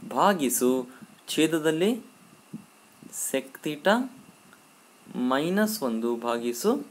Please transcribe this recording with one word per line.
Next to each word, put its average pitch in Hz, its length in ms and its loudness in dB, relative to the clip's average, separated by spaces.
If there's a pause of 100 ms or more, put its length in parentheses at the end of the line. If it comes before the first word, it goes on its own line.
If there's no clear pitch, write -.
(140)
ಭಾಗಿಸು 143 560 2 (640)
ಛೇದದಲ್ಲಿ 160 560 2 (1400)
sec - 240 -4 (160)
theta 160 300 2 (1400)
minus 185 420 2 (160)
ಒಂದು 113 220 -2 (160)
ಭಾಗಿಸು 120 440 0 (200)